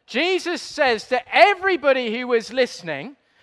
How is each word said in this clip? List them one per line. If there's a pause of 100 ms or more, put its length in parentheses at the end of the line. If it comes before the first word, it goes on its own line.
Jesus
says
to
everybody
who
was
listening, (280)